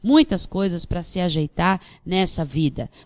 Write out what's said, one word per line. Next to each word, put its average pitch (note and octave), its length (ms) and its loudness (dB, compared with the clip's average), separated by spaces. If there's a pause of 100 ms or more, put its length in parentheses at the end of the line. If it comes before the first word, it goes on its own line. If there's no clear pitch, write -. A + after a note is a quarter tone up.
muitas C#4+ 440 4
coisas F#3 380 -2
pra E3+ 180 -4
se F#3 180 -6
ajeitar E3+ 600 0 (240)
nessa F#3 400 0
vida. C3+ 460 -2 (160)